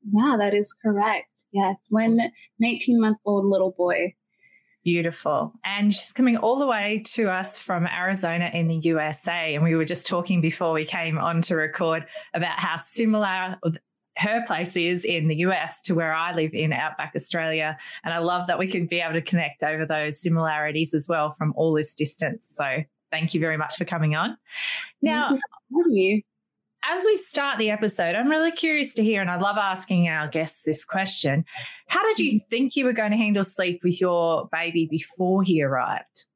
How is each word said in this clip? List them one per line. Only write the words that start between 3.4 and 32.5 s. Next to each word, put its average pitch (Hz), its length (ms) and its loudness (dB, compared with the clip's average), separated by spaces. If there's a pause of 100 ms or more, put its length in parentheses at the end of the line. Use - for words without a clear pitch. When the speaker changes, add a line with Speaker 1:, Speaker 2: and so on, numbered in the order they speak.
Speaker 1:
little 190 340 4
boy. 175 380 0 (720)
Speaker 2:
Beautiful. 170 680 0 (140)
And 202 280 2
she's - 200 -2
coming 247 240 4
all 240 200 2
the 285 80 2
way 214 420 0
to 214 220 0
us 185 280 -2
from 175 280 0
Arizona 180 680 -2
in 165 160 0
the 165 140 0
U 160 180 2
S 151 260 -2
A. 165 260 -2
And 147 80 0
we 165 140 4
were 160 80 2
just 160 240 -2
talking 175 320 0
before 160 320 0
we 156 140 0
came 165 320 -4
on 165 240 0
to 165 160 0
record 160 480 -2 (280)
about 165 240 -4
how 170 200 -2
similar 190 800 0 (580)
her 220 320 0
place 175 300 -2
is 175 260 0
in 160 240 0
the 156 120 2
U 180 120 2
S 160 300 -2
to - 120 -2
where 160 200 0
I 170 200 -2
live 160 200 -2
in 156 180 -2
outback 151 460 -4
Australia. 160 600 -2 (280)
And 165 80 -4
I 170 60 -2
love 175 280 0
that 175 100 0
we 190 100 -2
can 175 200 -2
be 175 140 -2
able 160 140 -4
to 165 60 0
connect 160 400 -2
over 156 240 -2
those 151 360 -2
similarities 156 720 0
as 147 160 0
well 151 280 0
from 151 200 0
all 160 160 2
this 151 200 0
distance. - 560 -4
So 135 280 -2 (340)
thank 160 220 -4
you 165 80 0
very 160 160 0
much 156 180 -4
for - 80 -6
coming 156 320 0
on. 180 220 -2 (640)
Now, 302 260 0
Speaker 1:
Thank 269 140 0
you 269 60 -12 (220)
for 320 140 2
having 320 100 4
me. 202 320 2 (580)
Speaker 2:
as 359 220 -2
we 427 100 6
start 277 440 -2
the 220 100 2
episode, 202 460 0
I'm 240 120 0
really 320 240 2
curious 311 440 -2
to 220 80 2
hear, 208 180 2
and 180 80 0
I 180 100 -2
love 202 160 0
asking 185 520 2
our 156 200 -2
guests 160 360 -2
this 156 200 -2
question, 165 640 0 (400)
how 370 160 -2
did 440 160 2
you 262 220 2
Speaker 1:
Mm-hmm. - 100 -8
Speaker 2:
think 247 260 0